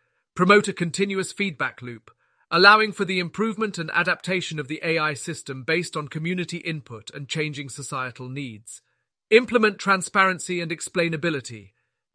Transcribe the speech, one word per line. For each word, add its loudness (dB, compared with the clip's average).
Promote 6
a -2
continuous -2
feedback -4
loop, -14
allowing 8
for -4
the -2
improvement -2
and -6
adaptation -2
of -6
the -8
A 0
I -2
system -10
based -2
on -6
community -6
input -10
and -12
changing -4
societal -8
needs. -12
Implement 6
transparency 2
and -4
explainability. -4